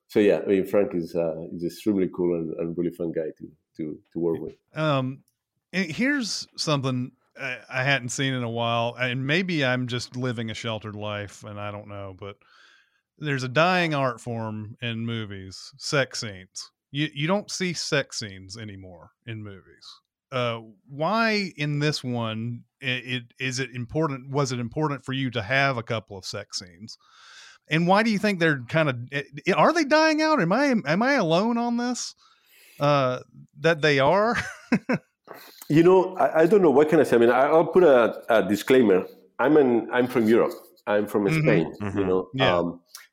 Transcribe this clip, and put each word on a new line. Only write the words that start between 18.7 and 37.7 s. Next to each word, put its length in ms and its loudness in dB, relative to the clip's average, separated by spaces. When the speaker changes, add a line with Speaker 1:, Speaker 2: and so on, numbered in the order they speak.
Speaker 2:
in 160 -12
movies. 440 -20
Uh, 300 -4
why 680 0
in 240 -2
this 240 0
one, 600 -6
it, 260 -4
it, 160 -6
is 160 -4
it 120 -6
important, 580 -4
was 220 -2
it 80 -4
important 440 -4
for 80 -6
you 180 -2
to 120 -4
have 340 0
a 60 -6
couple 340 -8
of 80 -16
sex 340 -10
scenes? 400 -20
And 180 0
why 160 4
do 80 2
you 80 0
think 220 -2
they're 280 2
kinda, 280 0
i-, 400 -4
are 200 4
they 120 2
dying 380 4
out? 180 2
Am 120 2
I, 220 2
am 160 0
I 120 2
alone 420 2
on 220 -2
this? 360 -6
Uh, 400 2
that 220 2
they 160 4
are? 380 4
<laughs> 60 2
Speaker 1:
You 120 6
know, 340 6
I, 260 2
I 40 6
don't 140 6
know. 100 6
What 200 6
can 100 6
I 40 6
say? 120 2
I 20 8
mean, 120 6
I, 160 4
I'll 200 4
put 180 4